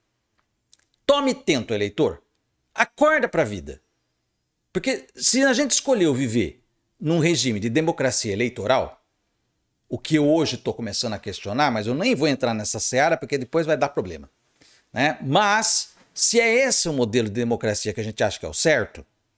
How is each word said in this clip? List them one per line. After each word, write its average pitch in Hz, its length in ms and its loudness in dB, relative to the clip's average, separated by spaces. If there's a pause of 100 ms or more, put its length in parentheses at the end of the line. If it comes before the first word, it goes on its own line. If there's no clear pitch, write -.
(1040)
Tome 277 300 2
tento, 127 400 -2
eleitor. 101 480 -2 (500)
Acorda 285 560 0
pra 170 140 0
vida. 90 400 -8 (920)
Porque 220 340 -4 (100)
se - 260 2
a 269 100 4
gente 254 200 0
escolheu 185 420 2
viver 117 480 -2 (360)
num 165 200 0
regime 135 400 2
de 104 100 -4
democracia 135 640 -2
eleitoral, 113 680 -2 (880)
o 120 100 -8
que - 160 -2
eu 147 120 4
hoje 147 300 2
tô 113 160 -4
começando 110 400 -6
a 98 60 -6
questionar, 110 520 -2
mas 107 160 -2
eu 120 80 -2
nem 214 200 0
vou 165 120 2
entrar 123 280 0
nessa 107 260 -4
seara 151 360 2
porque 139 200 -4
depois 151 300 -2
vai 156 100 2
dar 139 140 0
problema, 85 400 -8 (600)
né? 139 300 -2
Mas 202 680 0 (240)
se - 260 2
é 226 100 4 (160)
esse 220 220 0
o 156 60 -2
modelo 117 340 2
de 98 60 -8
democracia 113 580 -2
que 117 80 -8
a 107 40 -6
gente 110 200 -2
acha 101 140 -2
que - 80 -10
é - 20 -8
o 78 60 -10
certo, - 500 0 (340)